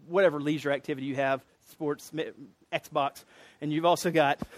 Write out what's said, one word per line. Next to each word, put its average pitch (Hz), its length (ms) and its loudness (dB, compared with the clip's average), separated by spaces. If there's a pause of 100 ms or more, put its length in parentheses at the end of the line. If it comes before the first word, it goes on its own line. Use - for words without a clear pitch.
whatever 170 320 4
leisure 143 320 0
activity 139 360 -4
you 135 80 -4
have, 135 280 0 (260)
sports, 147 440 -6
mi-, 151 180 -6 (400)
Xbox, 147 520 -4 (380)
and 151 100 -4
you've 160 140 0
also 175 260 2
got, 151 280 2 (180)